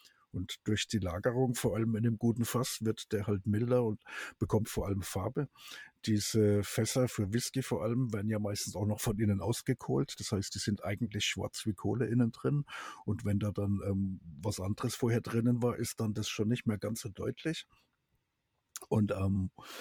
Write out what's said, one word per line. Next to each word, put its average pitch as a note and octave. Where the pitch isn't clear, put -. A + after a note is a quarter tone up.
Und -
durch G#2+
die A2+
Lagerung, A#2
vor G2+
allem A2+
in G#2+
dem A#2
guten A#2
Fass, -
wird A2
der G2+
halt G#2
milder A#2+
und G#2+
bekommt -
vor -
allem G2
Farbe. G#2+
Diese G#2
Fässer A#2+
für G2+
Whisky B2
vor G2+
allem A#2
werden G#2+
ja G#2+
meistens G#2
auch G2
noch G#2
von G#2
innen G2+
ausgekohlt. C3
Das -
heißt, G2+
die G2+
sind G#2
eigentlich G#2
schwarz -
wie G#2+
Kohle A2
innen A#2
drin. C#3+
Und G#2
wenn G2+
da G#2
dann, G2+
ähm, G2
was G2+
anderes G#2
vorher A#2
drinnen A#2
war, A#2+
ist -
dann A2
das A2
schon G#2
nicht A#2+
mehr G#2+
ganz G#2+
so -
deutlich. -
Und, G#2
ähm, F#2+